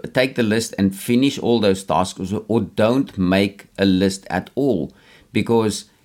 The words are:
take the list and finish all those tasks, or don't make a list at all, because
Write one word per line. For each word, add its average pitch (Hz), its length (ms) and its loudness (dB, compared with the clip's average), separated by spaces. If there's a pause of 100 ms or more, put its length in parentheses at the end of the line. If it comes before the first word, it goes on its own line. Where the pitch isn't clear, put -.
(140)
take 131 220 0
the 120 80 0
list 110 340 -2
and 98 180 2
finish 127 420 0
all 117 220 0
those 98 240 2
tasks, 92 480 -2 (160)
or 113 140 0
don't 110 560 0
make 98 480 0 (120)
a 98 60 0
list 95 460 2
at 92 260 -4
all, 120 380 -2 (400)
because 110 520 0 (200)